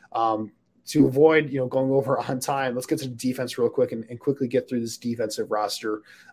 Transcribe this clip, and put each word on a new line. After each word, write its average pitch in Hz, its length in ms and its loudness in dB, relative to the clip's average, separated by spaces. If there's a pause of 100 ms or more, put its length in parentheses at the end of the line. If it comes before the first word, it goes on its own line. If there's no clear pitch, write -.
(120)
Um, 110 400 0 (340)
to 139 200 6
avoid, 151 440 6
you 135 80 -4
know, 127 80 -2
going 131 240 0
over 131 280 2
on 123 220 -4
time, 135 340 -2
let's 127 120 -6
get 151 140 0
to 135 80 -8
the 123 60 -10
defense 123 440 -4
real 120 100 2
quick 127 240 0
and, 113 160 -8
and 120 100 -12
quickly 139 300 -2
get 123 200 0
through 123 120 -2
this 113 160 -6
defensive 117 540 -4
roster. 107 520 -2 (300)